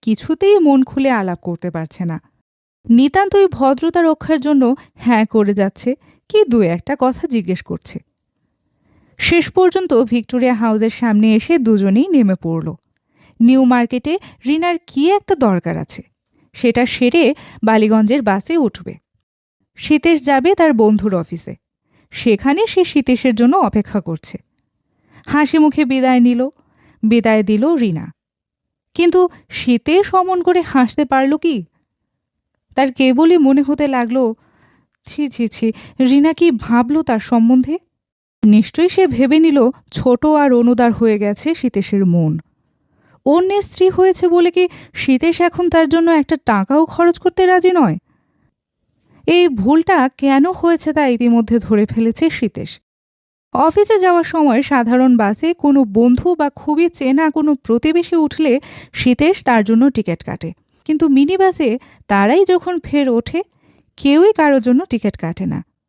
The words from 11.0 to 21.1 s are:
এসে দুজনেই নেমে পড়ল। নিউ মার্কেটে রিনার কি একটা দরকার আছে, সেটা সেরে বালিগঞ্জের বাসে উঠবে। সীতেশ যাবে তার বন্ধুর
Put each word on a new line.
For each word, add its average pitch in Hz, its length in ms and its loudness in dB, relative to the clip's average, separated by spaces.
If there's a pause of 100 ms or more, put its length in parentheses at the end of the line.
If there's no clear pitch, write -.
এসে 330 240 0
দুজনেই 220 500 0
নেমে 233 340 2
পড়ল। 165 320 -6 (680)
নিউ 262 240 4
মার্কেটে 247 540 -2 (280)
রিনার 330 300 -2 (100)
কি 294 240 -2
একটা 403 240 -2
দরকার 180 440 -2
আছে, - 240 -14 (500)
সেটা 240 340 -2
সেরে 269 480 0 (300)
বালিগঞ্জের 220 580 2
বাসে 208 360 -2
উঠবে। 208 360 -4 (840)
সীতেশ 302 480 0
যাবে 285 300 2
তার 320 180 2
বন্ধুর 214 420 2